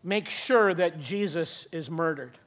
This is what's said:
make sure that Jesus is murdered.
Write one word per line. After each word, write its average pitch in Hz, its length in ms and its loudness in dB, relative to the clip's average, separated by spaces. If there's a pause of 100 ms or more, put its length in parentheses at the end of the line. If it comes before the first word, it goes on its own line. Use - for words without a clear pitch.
make 196 260 -2
sure 214 440 4
that 170 260 0
Jesus 170 720 -4
is 156 180 -8
murdered. 160 580 -4